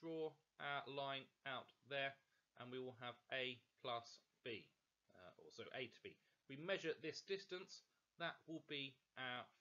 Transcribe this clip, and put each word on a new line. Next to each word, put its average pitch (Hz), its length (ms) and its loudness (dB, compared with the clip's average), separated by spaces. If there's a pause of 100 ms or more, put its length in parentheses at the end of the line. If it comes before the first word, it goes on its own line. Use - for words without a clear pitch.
draw 160 320 2 (240)
our 143 320 2
line 139 400 0 (160)
out 127 240 -2 (160)
there 139 320 4 (400)
and 123 160 -4
we 127 80 0
will 127 160 -4
have 120 160 -4 (160)
A 127 320 2 (240)
plus 120 400 0 (160)
B, 104 240 -2 (480)
uh, 90 240 -14
or 80 160 -16
so - 240 -6
A 131 80 2
to - 160 -10
B. 95 160 -10 (320)
We 135 80 -6
measure 165 400 2
this 156 240 -2
distance, 190 640 -4 (320)
that 165 320 0
will 156 160 -4
be 139 320 -2 (240)
our 123 240 2 (160)